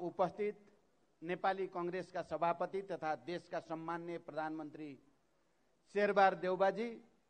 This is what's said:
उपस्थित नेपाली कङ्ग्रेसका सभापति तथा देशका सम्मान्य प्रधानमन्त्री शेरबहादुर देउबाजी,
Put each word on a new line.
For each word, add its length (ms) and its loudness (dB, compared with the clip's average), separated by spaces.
उपस्थित 520 0
नेपाली 460 0
कङ्ग्रेसका 540 -4
सभापति 600 0
तथा 320 -4
देशका 360 -6
सम्मान्य 580 -6
प्रधानमन्त्री 720 -8
शेरबहादुर 440 6
देउबाजी, 500 2